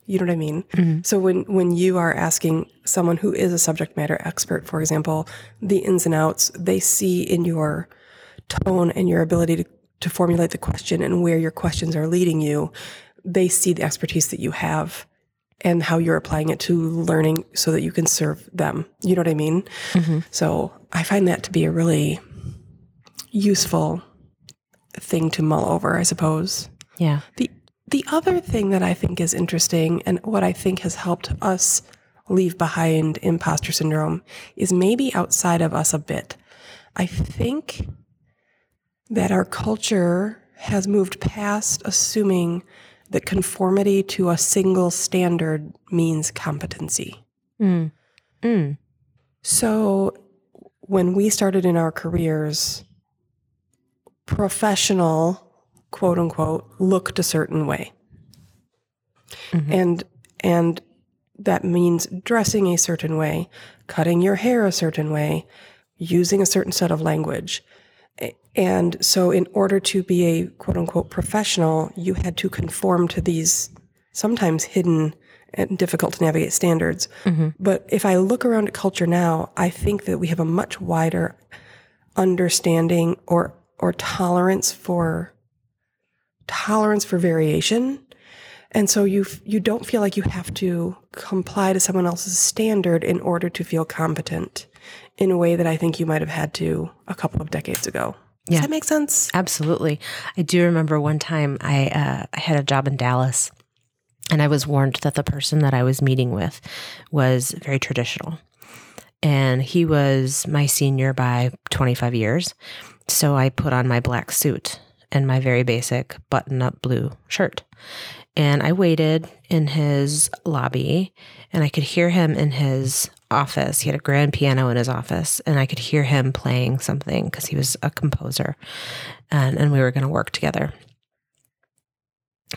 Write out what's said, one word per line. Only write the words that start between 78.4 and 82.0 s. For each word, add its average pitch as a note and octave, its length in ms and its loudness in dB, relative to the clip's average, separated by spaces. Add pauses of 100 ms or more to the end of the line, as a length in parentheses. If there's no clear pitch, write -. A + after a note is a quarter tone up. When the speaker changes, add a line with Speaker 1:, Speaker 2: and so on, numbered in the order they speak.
Speaker 1:
around A3 220 2
at - 60 -6
culture F#3 340 -2
now, E3+ 500 2
I F3+ 120 2
think G3+ 360 -2
that F#3 140 -2
we F3+ 80 -2
have E3+ 120 -2
a D#3+ 60 0
much E3+ 340 -2
wider E3 560 -2 (800)